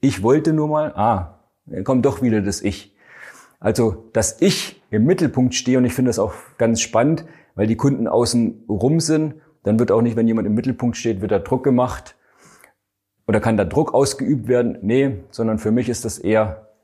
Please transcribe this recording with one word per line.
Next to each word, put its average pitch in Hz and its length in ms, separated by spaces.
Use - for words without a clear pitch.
„Ich 98 240
wollte 151 280
nur 156 140
mal“, 151 300
ah, 101 380
dann 92 180
kommt 127 220
doch 131 160
wieder 110 180
das 98 200
Ich. - 360
Also, 110 520
dass - 300
ich - 480
im 107 140
Mittelpunkt 127 500
stehe, 127 240
und 123 60
ich 120 100
finde 131 160
das 123 80
auch 98 160
ganz 113 220
spannend, 143 440
weil 104 120
die 110 100
Kunden 135 300
außen 117 600
rum 123 320
sind, 156 360
dann 110 160
wird 113 120
auch 110 120
nicht, 117 140
wenn 117 100
jemand 110 200
im 104 80
Mittelpunkt 120 420
steht, 107 240
wird 101 100
da 101 80
Druck 131 260
gemacht 127 520
oder 107 140
kann 113 160
da 101 80
Druck 92 300
ausgeübt 131 540
werden. 120 340
Nee, 120 380
sondern 113 280
für 107 120
mich 117 180
ist 117 160
das - 140
eher 107 500